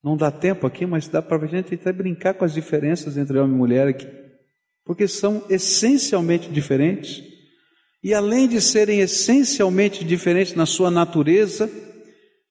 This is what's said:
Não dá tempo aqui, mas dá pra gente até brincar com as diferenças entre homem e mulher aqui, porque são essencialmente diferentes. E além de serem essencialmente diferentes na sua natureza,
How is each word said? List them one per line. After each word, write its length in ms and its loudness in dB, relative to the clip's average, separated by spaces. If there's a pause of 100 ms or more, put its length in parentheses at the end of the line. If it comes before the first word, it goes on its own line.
Não 140 -2
dá 140 2
tempo 360 -2
aqui, 200 -4
mas 220 -4
dá 120 -2
pra 260 -2
gente 280 -4
até 180 -4
brincar 400 -4
com 100 -4
as 120 0
diferenças 640 -4
entre 200 -2
homem 160 2
e 40 2
mulher 300 2
aqui, 180 -4 (760)
porque 240 -2
são 440 -4
essencialmente 1000 0
diferentes. 720 -2 (800)
E 120 0
além 340 2
de 140 0
serem 380 2
essencialmente 1000 2
diferentes 520 0
na 100 2
sua 260 0
natureza, 800 2 (800)